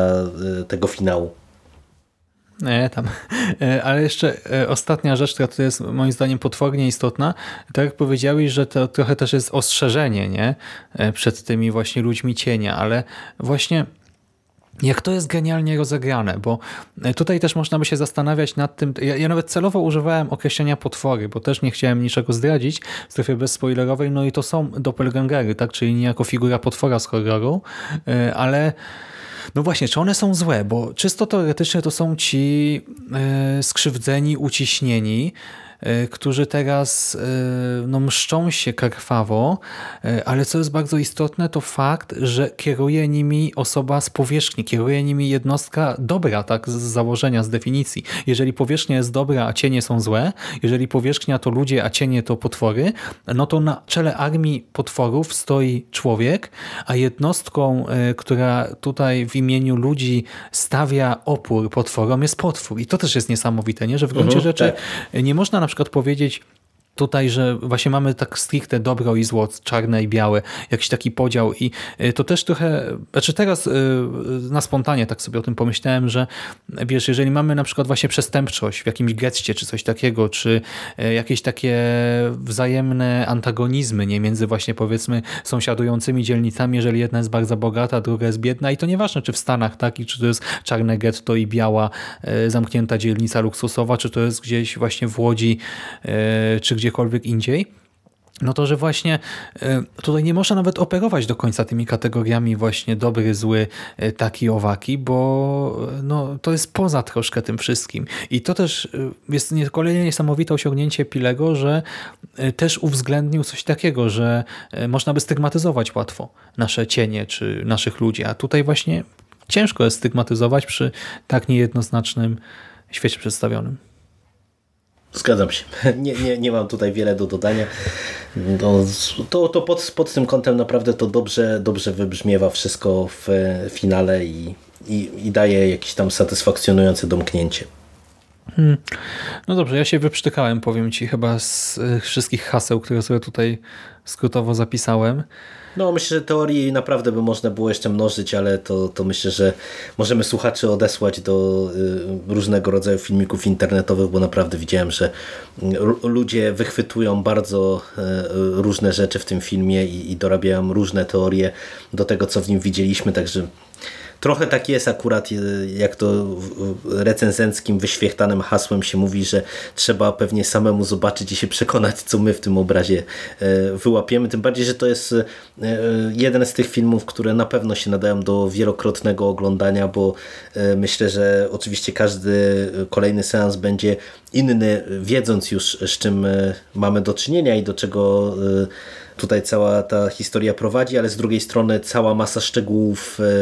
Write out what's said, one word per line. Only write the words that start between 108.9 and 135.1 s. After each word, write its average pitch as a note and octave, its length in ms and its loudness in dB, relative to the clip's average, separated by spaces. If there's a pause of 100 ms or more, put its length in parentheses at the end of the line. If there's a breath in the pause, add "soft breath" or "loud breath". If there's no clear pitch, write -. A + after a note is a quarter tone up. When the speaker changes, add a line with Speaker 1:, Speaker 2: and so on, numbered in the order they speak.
Speaker 2:
jest C#3+ 240 -2
nie-, D3+ 180 0
kolejne E3+ 340 2
niesamowite D#3 500 2
osiągnięcie C#3+ 500 0
Pilego, C3+ 500 0
że, D3 280 2 (540 loud breath)
e, C3 160 0
też - 260 0
uwzględnił D3 640 0
coś - 200 -8
takiego, C3 460 2
że, A#2 340 2 (280 loud breath)
e, A#2+ 160 -4
można C#3 260 0
by D3 60 2
stygmatyzować D3 760 0
łatwo - 380 -6 (260 soft breath)
nasze A2+ 280 0
cienie G#2+ 400 0
czy G#2 380 -4
naszych A2+ 360 -2
ludzi, A2 240 0
a A2 100 -4
tutaj C#3 300 0
właśnie D3+ 400 0 (440)
ciężko G#3 360 2
jest A2+ 120 2
stygmatyzować A#2+ 720 0
przy B2+ 240 -2 (360 loud breath)
tak - 220 0
niejednoznacznym A#2 880 0 (540 loud breath)
świecie - 280 -2
przedstawionym. A2+ 580 -4 (1400)
Speaker 1:
Zgadzam G2 380 2
się. - 140 -6 (200)
<laughs> B2 120 6
Nie, C3+ 180 -2
nie, B2 240 0
nie A#2+ 140 0
mam G#2+ 160 0
tutaj G#2 240 0
wiele G#2 220 2
do F#2+ 120 0
dodania. G#2 380 0 (720 loud breath)
No, G2 480 4 (460)
to, E3+ 180 4
to E3+ 140 2
pod, E3+ 340 -2
pod D#3+ 180 0
tym B2+ 120 4
kątem B2+ 300 2
naprawdę A#2+ 380 2
to A#2 120 0
dobrze, A2 540 2
dobrze G2 320 0
wybrzmiewa F#2+ 580 2
wszystko F#2 600 0
w - 180 -8 (420)
finale F#2 540 2
i, E2+ 300 -8 (340)
i, G#2 220 -2 (140)